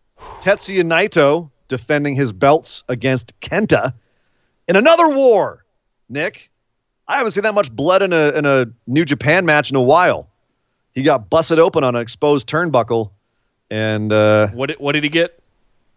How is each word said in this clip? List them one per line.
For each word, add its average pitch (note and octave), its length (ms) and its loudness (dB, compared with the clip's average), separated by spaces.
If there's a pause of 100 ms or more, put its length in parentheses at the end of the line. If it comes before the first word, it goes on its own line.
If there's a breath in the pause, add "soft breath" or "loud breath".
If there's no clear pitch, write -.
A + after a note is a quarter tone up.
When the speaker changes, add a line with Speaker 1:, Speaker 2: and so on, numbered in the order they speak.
(420)
Speaker 1:
Tetsuya F#3+ 420 -2
Naito E3 680 0 (200)
defending C#3+ 460 -4
his C3 180 -2
belts C#3 560 0
against B2+ 500 -4
Kenta C#3 540 -2 (760)
in F3+ 80 2
another E4 340 4
war. A#3 540 2 (460)
Nick, D3 400 -8 (580)
I B3 100 -2
haven't A3+ 140 -2
seen G3 120 -2
that G#3+ 120 0
much E3+ 160 0
blood E3+ 320 0
in F3+ 100 -2
a, D3+ 160 2
in D3 160 -2
a C3+ 200 2 (200)
New C#3+ 200 0
Japan D3 400 0
match D3+ 260 0
in C#3 40 -2
a C3+ 60 2
while. C3+ 460 2 (680)
He C3 100 -6
got C#3 260 0
busted D#3+ 300 0
open E3 240 2
on B2 120 0
an A#2 60 -2
exposed C#3+ 460 -2
turnbuckle, B2 640 -2 (580)
and, G#2+ 420 -4
uh, G#2+ 380 4
Speaker 2:
What B2+ 180 -6
did, D#3 120 -10
what C#3+ 140 -2
did D3 100 -2
he D3 60 -2
get? E3 300 -2 (580)